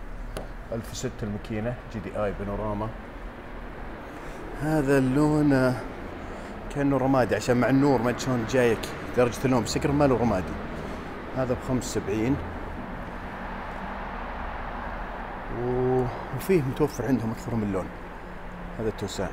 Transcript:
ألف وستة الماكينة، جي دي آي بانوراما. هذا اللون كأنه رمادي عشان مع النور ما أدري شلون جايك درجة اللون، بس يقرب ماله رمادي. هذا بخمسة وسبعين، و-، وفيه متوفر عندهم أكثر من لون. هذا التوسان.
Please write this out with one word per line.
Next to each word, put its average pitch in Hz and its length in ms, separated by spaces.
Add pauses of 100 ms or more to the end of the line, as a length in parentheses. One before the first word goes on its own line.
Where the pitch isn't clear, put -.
(720)
ألف 113 200
وستة 127 180 (120)
الماكينة، 107 520 (180)
جي 113 60
دي 101 260
آي 98 140
بانوراما. 104 500 (1700)
هذا 143 360
اللون 139 760 (1000)
كأنه 139 220
رمادي 127 380
عشان 120 220
مع 120 120
النور 135 340
ما 123 80
أدري 117 100
شلون 123 300
جايك 120 280 (380)
درجة 120 280
اللون، 127 200
بس - 120
يقرب 143 180
ماله 139 240
رمادي. 95 340 (840)
هذا 127 180
بخمسة 120 460
وسبعين، 110 360 (3250)
و-، 127 420 (320)
وفيه 170 260
متوفر 127 440
عندهم 117 240
أكثر 117 240
من 104 180
لون. 90 140 (920)
هذا 110 100
التوسان. 98 440